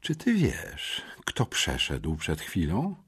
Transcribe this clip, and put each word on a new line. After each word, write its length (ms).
Czy 140
ty 180
wiesz, 680
kto 200
przeszedł 680
przed 260
chwilą? 540